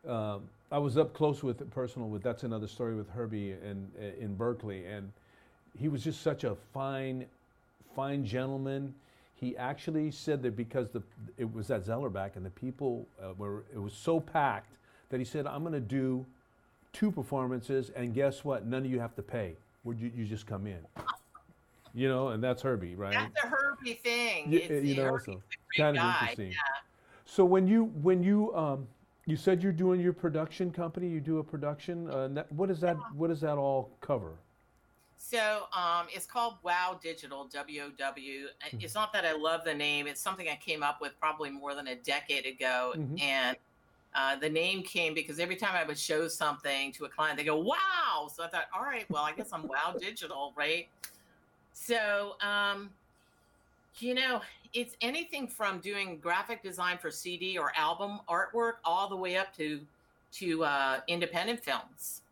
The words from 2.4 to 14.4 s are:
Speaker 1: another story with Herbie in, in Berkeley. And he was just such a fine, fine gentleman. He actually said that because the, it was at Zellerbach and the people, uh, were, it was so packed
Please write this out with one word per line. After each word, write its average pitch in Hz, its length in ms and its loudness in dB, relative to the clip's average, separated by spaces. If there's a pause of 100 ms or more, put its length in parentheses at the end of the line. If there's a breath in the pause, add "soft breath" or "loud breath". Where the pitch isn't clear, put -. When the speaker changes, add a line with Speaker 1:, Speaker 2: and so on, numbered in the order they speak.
Speaker 1:
another 110 240 -2
story 113 280 -4
with 104 140 -6
Herbie 107 440 -4
in, 98 360 -8 (300)
in 104 160 -4
Berkeley. 104 500 -4
And 101 260 -10 (680 soft breath)
he 143 80 -2
was 143 160 -2
just 156 180 -4
such 147 220 0
a 107 120 0 (180)
fine, 135 520 -2 (680)
fine 139 300 0
gentleman. 135 680 -2 (400 soft breath)
He 123 220 -4
actually 151 560 -2
said 143 320 -2
that 117 140 0
because 117 340 -2
the, 113 100 -4 (360)
it 113 160 -2
was 113 180 -4
at 98 140 0
Zellerbach 101 500 -2
and 92 100 -8
the 95 40 -6
people, 127 580 -4 (160)
uh, 95 140 -10
were, 101 260 -6 (100)
it - 60 -8
was 104 140 -6
so 165 260 2
packed 143 540 0 (360 soft breath)